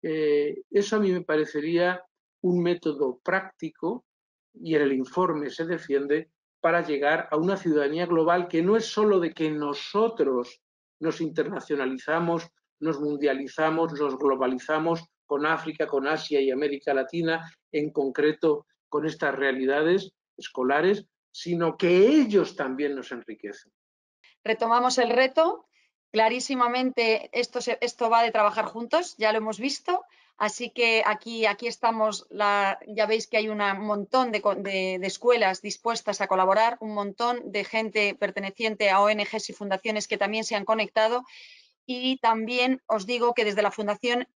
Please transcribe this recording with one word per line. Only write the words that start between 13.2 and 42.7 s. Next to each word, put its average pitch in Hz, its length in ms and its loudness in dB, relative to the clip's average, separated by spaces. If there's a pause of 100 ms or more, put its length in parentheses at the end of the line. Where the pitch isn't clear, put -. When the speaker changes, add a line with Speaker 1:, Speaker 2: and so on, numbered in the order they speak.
Speaker 1:
nos 139 240 -2
globalizamos 143 880 0 (220)
con 143 200 -2
África, 156 400 -2
con 139 200 -2
Asia 151 340 0
y 135 100 2
América 143 420 -2
Latina, 165 580 -2 (220)
en 151 180 -2
concreto 147 760 0 (240)
con 151 160 -2
estas 151 280 -2
realidades 139 760 0 (240)
escolares, 151 680 0 (260)
sino 170 440 -2
que 196 440 6
ellos 208 360 2
también 139 380 -4
nos 127 160 -10
enriquecen. 107 640 -14 (720)
Speaker 2:
Retomamos 233 540 2
el 233 120 2
reto. 262 560 2 (460)
Clarísimamente 240 1200 0
esto 240 280 -4
se, 240 200 -2
esto 240 280 -2
va 233 140 6
de 233 80 2
trabajar 214 360 2
juntos, 240 500 -4
ya 220 160 2
lo 220 60 0
hemos 220 200 -4
visto. 277 460 -4 (320)
Así 220 340 -4
que 226 340 2
aquí, 220 420 -2
aquí 208 200 -2
estamos, 220 640 0
la, 202 560 0
ya 214 200 0
veis 220 200 0
que 226 100 -4
hay 220 120 0
una, 202 260 -2
un 202 120 -6
montón 208 440 0
de 208 100 -2
co-, 202 140 0
de, 190 460 -2
de 190 60 -4
escuelas 208 540 2
dispuestas 208 600 -6
a 190 80 -2
colaborar, 196 520 4
un 214 140 -10
montón 208 560 -4
de 196 140 -4
gente 208 500 -2
perteneciente 202 760 -2
a 190 100 4
O 208 80 6
N 214 160 0
Gs 214 260 -6
y - 20 -14
fundaciones 202 540 -4
que 208 120 -4
también 214 260 -2
se 226 100 -6
han 196 100 -4
conectado. 220 600 0 (600)
Y 254 340 -2
también 247 680 0